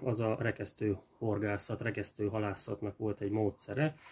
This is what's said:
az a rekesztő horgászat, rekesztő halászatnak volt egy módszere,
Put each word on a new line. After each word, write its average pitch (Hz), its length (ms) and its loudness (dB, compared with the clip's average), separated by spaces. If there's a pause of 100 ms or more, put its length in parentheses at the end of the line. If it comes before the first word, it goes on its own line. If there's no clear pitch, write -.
az 117 160 0
a 110 200 2
rekesztő 107 580 0 (200)
horgászat, 104 640 0
rekesztő 104 460 -2
halászatnak 104 720 -2
volt 107 240 -2
egy 101 100 0
módszere, 107 640 2 (160)